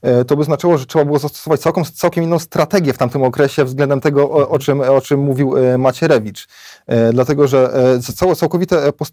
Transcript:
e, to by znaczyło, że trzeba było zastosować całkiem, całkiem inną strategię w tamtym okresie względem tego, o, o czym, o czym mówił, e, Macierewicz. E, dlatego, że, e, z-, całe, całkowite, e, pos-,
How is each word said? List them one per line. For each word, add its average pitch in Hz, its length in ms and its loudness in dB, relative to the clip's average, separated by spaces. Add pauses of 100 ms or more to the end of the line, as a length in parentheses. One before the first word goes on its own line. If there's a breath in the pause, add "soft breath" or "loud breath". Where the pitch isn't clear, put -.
e, 123 240 2
to 143 120 0
by 160 60 0
znaczyło, 156 340 0
że 131 80 -6
trzeba 151 200 0
było 147 140 0
zastosować 151 420 -4
całkiem, 165 240 0
całkiem 170 380 -4
inną 165 160 0
strategię 160 540 -2
w - 40 -10
tamtym 131 260 -2
okresie 139 420 0
względem 135 360 -2
tego, 143 300 0
o, 143 180 0
o 151 100 0
czym, 139 220 -2
o 131 200 2
czym 139 180 -2
mówił, 135 380 0
e, 127 200 2
Macierewicz. 127 720 0 (400 loud breath)
E, 113 260 2
dlatego, 139 340 2
że, 127 260 2
e, 127 280 2
z-, 123 120 -10
całe, 180 220 0
całkowite, 170 480 -2
e, 147 80 0
pos-, - 220 -8